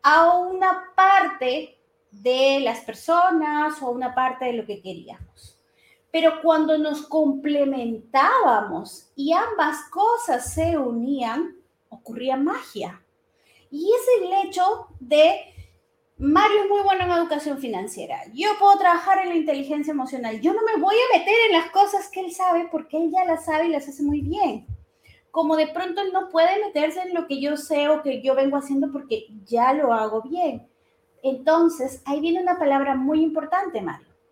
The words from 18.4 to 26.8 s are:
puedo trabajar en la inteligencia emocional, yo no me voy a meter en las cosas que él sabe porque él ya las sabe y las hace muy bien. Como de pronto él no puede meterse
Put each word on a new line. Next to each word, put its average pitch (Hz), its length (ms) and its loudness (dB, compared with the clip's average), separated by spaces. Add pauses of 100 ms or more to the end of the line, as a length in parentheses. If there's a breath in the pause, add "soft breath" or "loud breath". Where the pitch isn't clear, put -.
puedo 403 200 8
trabajar 370 420 2
en 359 100 -2
la 349 60 0
inteligencia 294 560 -2
emocional, 254 500 -6
yo 339 120 2
no 440 100 -2
me 440 180 2
voy 392 140 4
a 480 240 4
meter 415 160 0 (120)
en 427 120 2
las 339 100 -4
cosas 403 400 0
que - 120 -8
él 349 120 -8
sabe 349 380 0
porque 311 260 -6
él 320 140 -2
ya 370 140 0
las 330 200 -2
sabe 320 220 -2
y - 20 0
las 285 180 -4
hace 285 140 -12
muy 294 200 -2
bien. 294 440 -4 (640 soft breath)
Como 311 260 0
de 311 120 0
pronto 349 340 -6
él 381 100 -4
no 370 180 -4
puede 349 360 2
meterse 311 360 -4